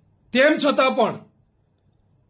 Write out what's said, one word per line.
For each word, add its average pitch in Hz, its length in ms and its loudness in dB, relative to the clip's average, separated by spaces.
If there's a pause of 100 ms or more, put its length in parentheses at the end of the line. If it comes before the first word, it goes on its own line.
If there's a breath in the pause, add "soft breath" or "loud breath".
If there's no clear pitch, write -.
(340)
તેમ 277 240 2
છતાં 269 400 0
પણ 196 180 -2 (1120)